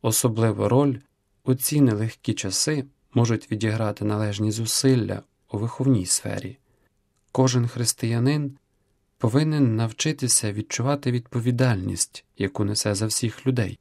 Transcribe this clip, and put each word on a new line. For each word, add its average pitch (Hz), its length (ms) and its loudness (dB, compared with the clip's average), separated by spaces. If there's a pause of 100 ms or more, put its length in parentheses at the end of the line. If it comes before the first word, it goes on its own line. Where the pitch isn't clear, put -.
Особливу 110 680 0
роль 135 260 2 (480)
у 131 100 0
ці 147 280 0
нелегкі 113 520 0
часи 143 520 -2 (280)
можуть 117 380 0
відіграти 107 540 -2
належні 104 460 -2
зусилля 113 720 0 (300)
у 98 60 -6
виховній 117 480 0
сфері. - 520 -4 (720)
Кожен 127 360 2
християнин 120 920 -2 (600)
повинен 139 580 2
навчитися 113 760 0
відчувати 123 580 -2
відповідальність, 117 1120 -2 (120)
яку 101 260 -2
несе 101 320 0
за 107 100 -2
всіх 110 420 -4
людей 120 340 0